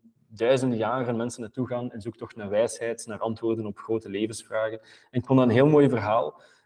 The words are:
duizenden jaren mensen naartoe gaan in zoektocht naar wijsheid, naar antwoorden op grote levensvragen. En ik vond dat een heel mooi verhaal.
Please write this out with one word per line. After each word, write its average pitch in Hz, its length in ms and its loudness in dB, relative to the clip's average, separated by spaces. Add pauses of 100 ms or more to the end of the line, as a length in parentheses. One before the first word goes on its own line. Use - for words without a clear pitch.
(340)
duizenden 123 440 2
jaren 117 380 -2
mensen 120 240 -6
naartoe 117 260 -6
gaan 123 260 -6
in 117 80 -12
zoektocht 110 360 -12
naar 104 120 -10
wijsheid, 113 580 -2
naar 104 120 -10
antwoorden 113 480 -2
op 104 120 -10
grote 110 300 -4
levensvragen. 110 720 -4
En - 400 -8
ik - 60 -4
vond 131 120 4
dat 127 100 6
een 110 60 4
heel 135 140 6
mooi 147 200 6
verhaal. 120 520 0 (260)